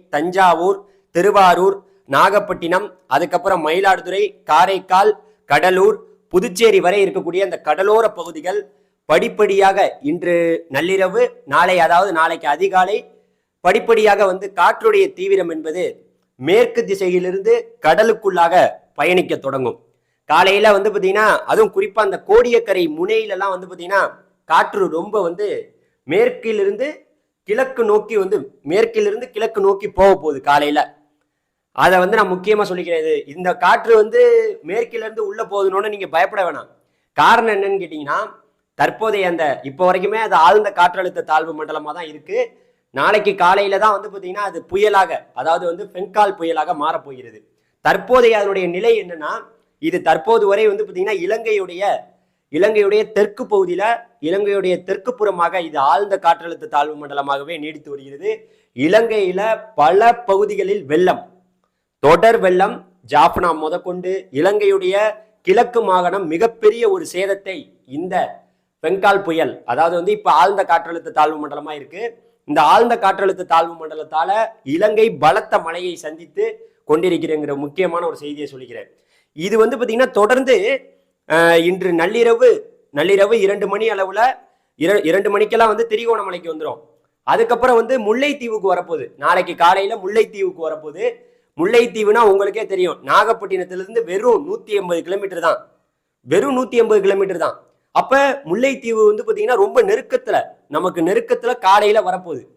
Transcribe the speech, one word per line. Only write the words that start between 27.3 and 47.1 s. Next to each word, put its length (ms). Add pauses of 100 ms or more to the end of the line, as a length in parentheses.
கிழக்கு 360
நோக்கி 320
வந்து, 220 (260)
மேற்கிலிருந்து 640
கிழக்கு 320
நோக்கி 300
போக 240
போகுது 260
காலையில. 420 (960)
அதை 220
வந்து 220
நான் 120
முக்கியமா 360
சொல்லிக்கிறேன். 360
இது, 100 (120)
இந்த 300
காற்று 400
வந்து 260 (400)
மேற்கிலிருந்து 640
உள்ள 180
போகுதுன்னு 500
நீங்க 140
பயப்பட 360
வேணாம். 260 (460)
காரணம் 380
என்னன்னு 280
கேட்டீங்கன்னா, 360 (600)
தற்போதைய 500
அந்த, 160 (180)
இப்ப 220
வரைக்குமே 360
அது 160
ஆழ்ந்த 340
காற்றழுத்த 540
தாழ்வு 300
மண்டலமா 380
தான் 180
இருக்கு. 280 (560)
நாளைக்கு 400
காலையில 440
தான் 180
வந்து 140
பாத்தீங்கன்னா, 380
அது 100 (100)
புயலாக, 420 (240)
அதாவது 320
வந்து 260
பெங்கால் 420
புயலாக 400
மாறப்போகிறது. 640 (460)